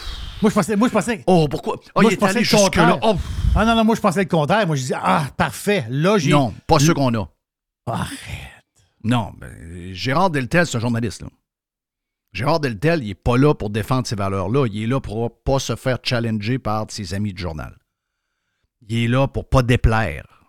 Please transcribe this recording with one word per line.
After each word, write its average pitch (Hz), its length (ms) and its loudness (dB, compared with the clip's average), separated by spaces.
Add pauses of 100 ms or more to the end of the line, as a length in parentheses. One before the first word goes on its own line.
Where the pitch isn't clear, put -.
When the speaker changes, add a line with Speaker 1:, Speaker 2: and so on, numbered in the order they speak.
(400)
Speaker 1:
Moi, 202 100 2
je - 40 -2
pensais, 202 220 0
moi, 214 120 2
je - 40 -4
pensais 208 340 -2
Speaker 2:
Oh, 165 220 4
pourquoi ? 156 320 -6 (160)
Oh, 180 40 2
Speaker 1:
moi, 208 40 6
Speaker 2:
il 226 60 6
Speaker 1:
je 190 40 2
Speaker 2:
est 180 40 -4
Speaker 1:
pensais 196 180 2
Speaker 2:
allé 220 120 0
Speaker 1:
le 226 80 4
contraire. 196 380 6
Speaker 2:
jusque-là. 165 180 2
Oh. 165 60 0 (380)
Speaker 1:
Ah 196 80 4
non, 226 100 4
non, 226 100 4
moi, 220 120 2
je - 40 -4
pensais 190 200 0
le 190 80 0
contraire. 175 400 2
Moi, 151 80 0
je 131 60 -2
disais, « 143 200 -4
Ah, 180 240 2 (100)
parfait. 180 540 -2
Là, 160 260 2
j'ai » 147 160 2
Speaker 2:
Non, 139 220 2 (140)
pas 160 100 4
ceux 156 160 6
qu'on 131 200 0
a. 104 140 -4 (580)
Speaker 1:
Arrête. - 760 -10 (380)
Speaker 2:
Non, 110 340 0
ben, 85 560 -16
Gérard 131 380 0
Deltel, 143 340 0
c'est 139 120 -4
un 113 40 -2
journaliste, 117 420 -4
là. - 60 -12 (1040)
Gérard 143 280 0
Deltel, 143 420 0
il 104 80 -8
est 92 40 -8
pas 120 220 0
là 147 160 6
pour 107 180 -4
défendre 113 360 -2
ces - 80 -6
valeurs-là. 98 560 0
Il 107 100 -6
est 110 60 -4
là 113 140 -2
pour 113 420 -6
pas 135 160 0
se 123 160 -4
faire 123 280 -2
challenger 117 580 -2
par 107 280 -4
ses 95 260 -10
amis 101 180 -2
de 90 60 -12
journal. 78 380 -8 (1120)
Il 113 80 -2
est 117 120 0
là 131 180 2
pour - 220 -6
pas 131 140 2
déplaire. 110 640 0 (220)